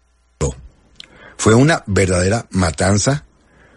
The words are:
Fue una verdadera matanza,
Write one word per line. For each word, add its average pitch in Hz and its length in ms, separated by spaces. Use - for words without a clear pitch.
Fue 110 180
una 147 320
verdadera 95 640
matanza, 95 760